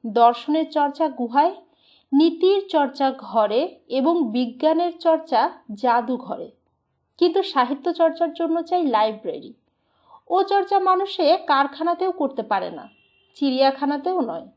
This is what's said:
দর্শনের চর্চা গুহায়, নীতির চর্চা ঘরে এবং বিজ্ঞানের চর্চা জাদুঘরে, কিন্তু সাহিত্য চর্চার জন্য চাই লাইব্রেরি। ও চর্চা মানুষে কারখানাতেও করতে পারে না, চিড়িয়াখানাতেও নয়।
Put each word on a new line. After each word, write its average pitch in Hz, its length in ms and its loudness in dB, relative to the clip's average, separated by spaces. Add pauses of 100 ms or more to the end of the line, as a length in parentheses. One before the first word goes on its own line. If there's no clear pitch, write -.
দর্শনের 240 640 2
চর্চা 294 380 0
গুহায়, 269 460 0 (580)
নীতির 330 560 4
চর্চা 285 380 0 (140)
ঘরে 214 400 0 (280)
এবং 269 260 0 (140)
বিজ্ঞানের 302 720 0
চর্চা 320 420 0 (340)
জাদুঘরে, 233 760 -2 (680)
কিন্তু 349 260 2
সাহিত্য 277 480 -2
চর্চার 330 420 0
জন্য 330 280 -2
চাই 349 240 -2
লাইব্রেরি। 214 680 -2 (760)
ও 349 120 2
চর্চা 392 380 0
মানুষে 370 460 0 (200)
কারখানাতেও 330 680 0
করতে 277 300 -4
পারে 190 280 -4
না, 156 140 -16 (520)
চিড়িয়াখানাতেও 277 840 0
নয়। 180 260 -6 (100)